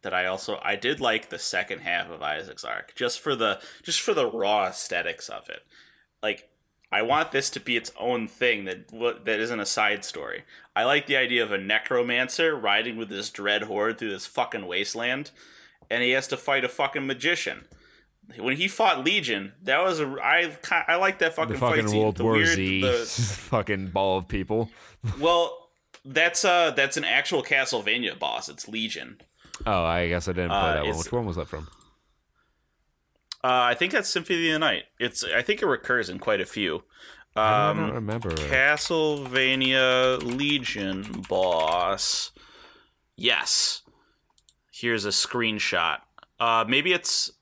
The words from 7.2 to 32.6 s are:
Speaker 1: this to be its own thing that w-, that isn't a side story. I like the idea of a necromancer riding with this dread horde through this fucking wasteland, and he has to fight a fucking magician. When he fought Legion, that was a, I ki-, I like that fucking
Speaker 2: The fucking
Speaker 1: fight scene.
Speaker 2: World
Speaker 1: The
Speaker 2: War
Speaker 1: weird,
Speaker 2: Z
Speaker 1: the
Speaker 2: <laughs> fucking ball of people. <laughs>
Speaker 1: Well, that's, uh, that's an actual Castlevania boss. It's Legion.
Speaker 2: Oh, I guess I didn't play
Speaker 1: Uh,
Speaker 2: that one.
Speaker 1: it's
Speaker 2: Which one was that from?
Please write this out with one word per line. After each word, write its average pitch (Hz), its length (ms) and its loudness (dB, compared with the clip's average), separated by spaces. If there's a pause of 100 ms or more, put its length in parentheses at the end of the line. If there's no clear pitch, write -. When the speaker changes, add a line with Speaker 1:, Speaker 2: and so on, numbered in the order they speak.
Speaker 1:
this - 200 2
to 104 100 -8
be 120 160 -2
its - 200 -4
own 117 300 -2
thing 110 380 0
that 92 240 -8
w-, 117 340 -2
that 107 160 0
isn't 113 220 -2
a 101 40 -4
side 104 380 0
story. 55 400 -10 (320)
I 107 80 2
like 143 240 2
the 139 80 2
idea 123 260 2
of 104 120 0
a 98 40 0
necromancer 120 1000 0
riding 110 420 0
with 113 120 -6
this 101 200 -8
dread 104 340 0
horde 110 340 0
through 110 140 -6
this 95 140 -8
fucking 113 420 -4
wasteland, 117 640 -4 (580)
and 117 140 0
he 123 80 2
has 131 160 0
to 131 100 -4
fight 135 280 0
a 123 40 0
fucking 139 380 -2
magician. 135 580 -2 (720)
When 131 200 -2
he 180 100 -2
fought 180 380 2
Legion, 120 480 0 (100)
that 135 200 2
was 180 180 0
a, 147 40 0 (160)
I 165 260 4 (140)
ki-, - 140 -2 (120)
I 165 80 4
like 190 240 2
that 165 140 2
fucking 131 200 -2
Speaker 2:
The 87 60 -4
fucking 120 240 4
Speaker 1:
fight 107 60 2
scene. 107 120 4
Speaker 2:
World 107 160 2
Speaker 1:
The - 60 -2
Speaker 2:
War 110 100 4
Speaker 1:
weird, 107 220 6
Speaker 2:
Z 95 260 0
Speaker 1:
the 117 240 2
Speaker 2:
<laughs> - 0 -
fucking 101 840 -2
ball 95 300 2
of 90 100 -4
people. 107 420 -2 (340)
<laughs> 110 160 -4
Speaker 1:
Well, 170 500 2 (340)
that's, 156 400 2
uh, 175 280 4
that's 135 260 2
an - 80 -2
actual 139 360 2
Castlevania 120 800 0
boss. 62 300 -4
It's - 180 -12
Legion. 104 540 -8 (440)
Speaker 2:
Oh, 95 200 2
I 85 240 2
guess 87 180 0
I 92 60 -2
didn't 87 160 0
play 98 100 2
Speaker 1:
Uh, 90 140 2
Speaker 2:
that 78 80 2
one. 85 80 0
Speaker 1:
it's 80 160 -2
Speaker 2:
Which - 80 -8
one 120 120 0
was 87 120 -4
that 80 100 -6
from? 78 220 -10 (1700)